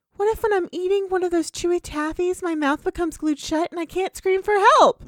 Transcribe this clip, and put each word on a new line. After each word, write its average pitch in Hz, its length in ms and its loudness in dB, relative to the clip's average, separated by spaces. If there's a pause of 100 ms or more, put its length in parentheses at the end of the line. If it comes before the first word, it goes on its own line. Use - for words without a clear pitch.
(180)
what 415 160 0
if - 100 -6
when 427 120 2
I'm 359 180 0
eating 381 380 0
one 370 120 0
of 359 80 0
those 339 200 0
chewy 349 300 -2
taffies, 359 640 -4
my 339 120 -2
mouth 302 280 0
becomes 349 360 -4
glued 302 200 -2
shut 320 320 -2
and 349 80 -10
I 339 60 -4
can't 370 320 -4
scream 381 260 0
for 415 120 0
help?" 403 540 6